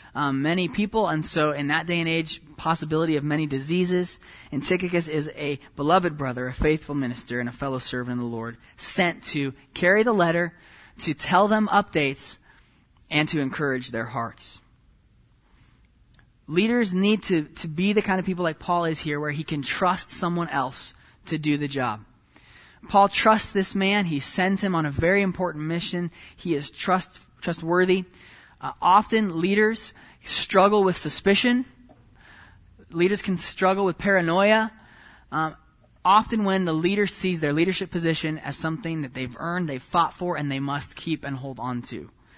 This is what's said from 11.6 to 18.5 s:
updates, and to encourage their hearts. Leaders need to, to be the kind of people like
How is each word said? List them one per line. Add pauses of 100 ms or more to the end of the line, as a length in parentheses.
updates, (680)
and
to
encourage
their
hearts. (1900)
Leaders
need
to,
to
be
the
kind
of
people
like